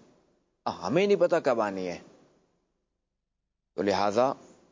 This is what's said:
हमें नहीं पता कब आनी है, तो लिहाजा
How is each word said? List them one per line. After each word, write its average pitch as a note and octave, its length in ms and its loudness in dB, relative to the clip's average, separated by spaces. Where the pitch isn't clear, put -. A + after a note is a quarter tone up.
हमें A#2+ 400 -2
नहीं G3+ 100 2
पता E3+ 220 2
कब B2+ 200 0
आनी G2 260 -2
है, E2+ 200 -10
तो - 80 -4
लिहाजा G2+ 520 0